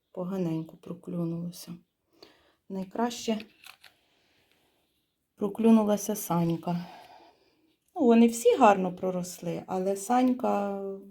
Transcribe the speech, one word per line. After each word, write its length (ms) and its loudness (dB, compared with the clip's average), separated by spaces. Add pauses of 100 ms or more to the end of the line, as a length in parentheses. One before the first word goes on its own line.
(120)
Поганенько 640 -6
проклюнулося. 1000 -8 (920)
Найкраще 680 -6 (2000)
проклюнулася 840 2
санька. 680 -2 (1120)
Ну, 60 0
вони 260 8
всі 280 2
гарно 400 4
проросли, 680 -6
але 300 -4
санька 840 0 (280)